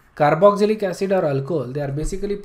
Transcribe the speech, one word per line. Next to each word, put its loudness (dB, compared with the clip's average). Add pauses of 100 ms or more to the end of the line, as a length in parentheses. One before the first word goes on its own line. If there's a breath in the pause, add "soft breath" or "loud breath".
(180 loud breath)
carboxylic 4
acid -4
और 0
alcohol, -4
they -4
are -6
basically -6